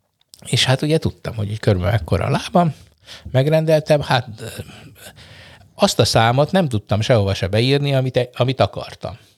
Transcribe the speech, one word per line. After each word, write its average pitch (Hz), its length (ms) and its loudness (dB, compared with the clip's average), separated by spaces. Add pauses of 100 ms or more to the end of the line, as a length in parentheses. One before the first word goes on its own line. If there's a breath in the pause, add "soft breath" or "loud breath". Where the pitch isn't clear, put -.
(460)
És - 200 0
hát 131 160 0
ugye 156 160 0
tudtam, - 380 -6
hogy 101 160 -4
így 110 80 -6
körülbelül 95 360 2
ekkora 85 300 -2
a - 40 -2
lábam, 165 440 0 (580 loud breath)
megrendeltem, 151 720 2
hát, - 260 0 (120)
ö, 113 60 -16 (1300 loud breath)
azt - 240 2
a 113 60 4
számot 123 460 2
nem 180 160 2
tudtam 107 340 -2
sehova 104 320 2
se - 140 -4
beírni, 135 480 0
amit, 127 400 0
amit 127 240 0
akartam. - 580 -4 (200 soft breath)